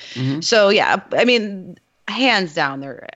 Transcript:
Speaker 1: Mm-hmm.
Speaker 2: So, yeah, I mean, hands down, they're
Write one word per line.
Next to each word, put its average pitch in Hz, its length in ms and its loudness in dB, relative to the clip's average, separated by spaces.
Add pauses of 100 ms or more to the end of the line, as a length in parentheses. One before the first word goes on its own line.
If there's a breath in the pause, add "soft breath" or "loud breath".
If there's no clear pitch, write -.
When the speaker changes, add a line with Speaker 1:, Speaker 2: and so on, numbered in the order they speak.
(140 loud breath)
Speaker 1:
Mm-hmm. 135 260 -2
Speaker 2:
So, 208 300 4
yeah, 202 280 2 (140)
I 185 140 2
mean, 202 520 -2 (300)
hands 208 460 0
down, 139 260 -2
they're 139 360 -14